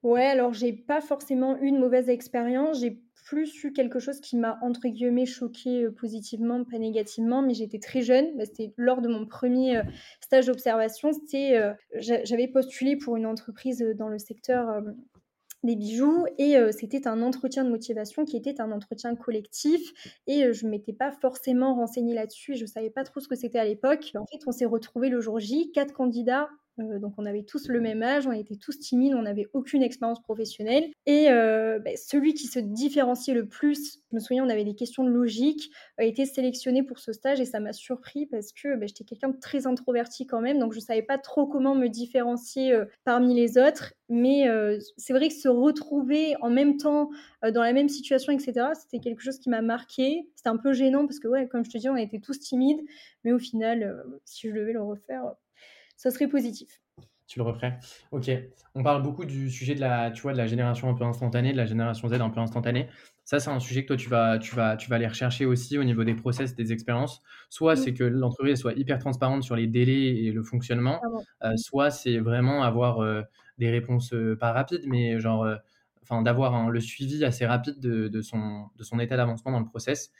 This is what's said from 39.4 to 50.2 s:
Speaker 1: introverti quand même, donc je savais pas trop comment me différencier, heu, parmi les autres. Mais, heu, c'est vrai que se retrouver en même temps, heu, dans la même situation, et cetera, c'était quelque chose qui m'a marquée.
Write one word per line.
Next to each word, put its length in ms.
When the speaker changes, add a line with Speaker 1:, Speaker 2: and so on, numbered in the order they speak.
Speaker 1:
introverti 580
quand 160
même, 160
donc 160
je 60
savais 240
pas 160
trop 280
comment 280
me 120
différencier, 840
heu, 140
parmi 320
les 240
autres. 340
Mais, 380
heu, 320
c'est 160
vrai 160
que 40
se 140
retrouver 920
en 80
même 280
temps, 320
heu, 60
dans 120
la 100
même 160
situation, 440
et 60
cetera, 360
c'était 240
quelque 220
chose 180
qui 100
m'a 120
marquée. 760